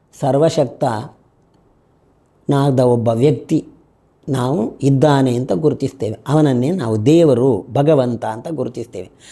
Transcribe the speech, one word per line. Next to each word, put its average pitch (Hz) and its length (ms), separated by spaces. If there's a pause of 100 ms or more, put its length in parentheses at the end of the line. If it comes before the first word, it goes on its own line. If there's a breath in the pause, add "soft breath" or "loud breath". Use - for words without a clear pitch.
(200)
ಸರ್ವಶಕ್ತ 139 640 (1700)
ನಾದ 139 300
ಒಬ್ಬ 120 300
ವ್ಯಕ್ತಿ 131 580 (640)
ನಾವು 135 500
ಇದ್ದಾನೆ 135 560
ಅಂತ 127 160
ಗುರುತಿಸ್ತೇವೆ. 135 640 (120)
ಅವನನ್ನೇ 139 440
ನಾವು 113 340
ದೇವರು, 135 680
ಭಗವಂತ 131 520
ಅಂತ 110 220
ಗುರುತಿಸ್ತೇವೆ. 120 640 (200 loud breath)